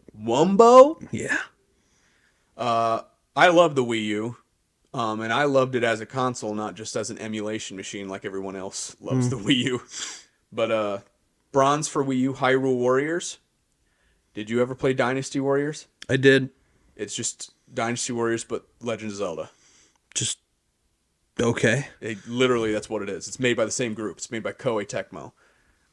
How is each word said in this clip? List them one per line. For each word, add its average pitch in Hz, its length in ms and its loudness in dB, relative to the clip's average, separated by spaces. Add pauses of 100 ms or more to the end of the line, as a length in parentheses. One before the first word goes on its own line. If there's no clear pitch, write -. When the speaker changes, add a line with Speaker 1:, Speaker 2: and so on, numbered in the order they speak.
(200)
Speaker 1:
Wumbo? 196 920 8
Speaker 2:
Yeah. - 260 -4 (1200)
Speaker 1:
Uh, 113 440 0 (340)
I 156 140 8
love 170 260 6
the 131 80 2
Wii 117 220 -2
U. 107 320 -4 (560)
Um, 113 280 -4
and 113 100 -4
I 135 140 2
loved 131 300 2
it 117 80 0
as 113 180 0
a 110 40 -10
console, 123 480 -4
not 107 220 -6
just 110 200 -12
as 110 140 -6
an 110 100 -12
emulation 107 580 -8
machine 98 320 -12
like 98 160 -10
everyone 95 320 -8
else - 420 -12
loves 131 280 -2
Speaker 2:
Mm. - 40 -2
Speaker 1:
the 131 60 -4
Wii 120 180 0 (100)
U. 123 160 -4 (720)
But, 113 200 -2
uh, 104 280 -2 (540)
bronze 139 340 2
for 147 160 -2
Wii 135 160 -2
U, 131 140 0
Hyrule 131 420 2
Warriors. 135 640 0 (920)
Did 107 160 -10
you 120 120 0
ever 127 140 -2
play 135 180 0
Dynasty 131 460 -2
Warriors? 143 480 -2 (220)
Speaker 2:
I 127 80 2
did. 135 320 6 (460)
Speaker 1:
It's 101 200 -10
just - 380 -10 (200)
Dynasty 120 400 -4
Warriors, 117 300 -2
but - 240 -8 (140)
Legend 110 300 -6
of 98 60 -10
Zelda. 82 320 -6 (640)
Speaker 2:
Just, - 260 -6 (1000)
okay. 120 480 0 (140)
Speaker 1:
It, 113 260 -10
literally, 120 460 0
that's 107 160 -6
what 107 120 -4
it 98 80 -8
is. 92 200 -10
It's - 100 -12
made 123 160 2
by 117 100 0
the 104 60 -4
same 120 220 -4
group. 107 240 -8
It's - 140 -14
made 110 120 -8
by 98 80 -8
Koei 107 340 -4
Tecmo. 95 460 -12 (600)